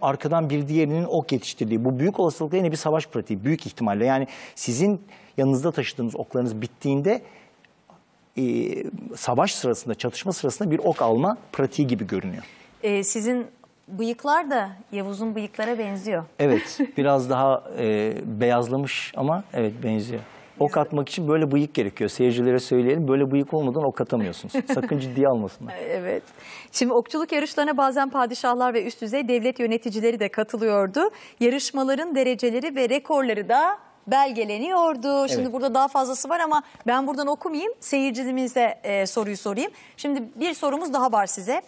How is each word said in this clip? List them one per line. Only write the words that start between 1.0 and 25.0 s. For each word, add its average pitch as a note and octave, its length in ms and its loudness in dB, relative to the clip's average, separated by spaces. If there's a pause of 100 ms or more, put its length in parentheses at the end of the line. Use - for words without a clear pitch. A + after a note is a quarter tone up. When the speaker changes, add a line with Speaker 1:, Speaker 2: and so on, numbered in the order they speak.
Speaker 1:
ok F3+ 280 -2
yetiştirdiği. A2+ 520 -2
Bu B2+ 140 2
büyük F3+ 220 2
olasılıkla D#3 360 0
yine F3+ 140 2
bir D#3 60 -2
savaş D#3 300 0
pratiği, G#2 380 -6
büyük D3+ 220 0
ihtimalle. G#2 400 0
Yani C3+ 200 2 (280)
sizin F3 460 0 (360)
yanınızda C3+ 360 2
taşıdığınız A#2+ 440 -4
oklarınız A#2+ 460 -2
bittiğinde, C#3+ 600 0 (1160)
e, C3+ 40 0 (760)
savaş C3+ 380 2
sırasında, A#2 400 -2
çatışma - 380 -4
sırasında D#3+ 380 -2
bir E3 80 2
ok - 240 0
alma B2+ 340 4 (160)
pratiği C#3 360 0
gibi A2 180 -2
görünüyor. F#2 380 -4 (380)
Speaker 2:
E, G3+ 200 0
sizin A#3 440 -2 (420)
bıyıklar A#3+ 640 -2
da G#3+ 200 0 (220)
Yavuz'un G3+ 420 -6
bıyıklara A3 440 -4
benziyor. G3 460 -4 (140)
Speaker 1:
Evet, C3+ 480 2
Speaker 2:
<laughs> - 100 -10
Speaker 1:
biraz C#3 340 2
daha, C3 340 4 (140)
e, G#2+ 360 2 (100)
beyazlamış A#2+ 920 0
ama D#3 360 -2
evet A2+ 200 -2 (100)
benziyor. A2 400 -4 (380)
Ok D3 80 4
Speaker 2:
Güzel. - 140 2
Speaker 1:
atmak D3 260 -2
için E3 200 -4
böyle D#3 240 4
bıyık D3 220 2
gerekiyor. A2+ 360 0
Seyircilere B2 480 4
söyleyelim, C3 500 2
böyle C3+ 220 4
bıyık C#3 240 0
olmadan D3+ 300 0
ok C3+ 160 -2
atamıyorsunuz. A2 540 -2 (120)
Speaker 2:
<laughs> C4+ 80 -2
Speaker 1:
Sakın D#3+ 240 -2
ciddiye C3 300 0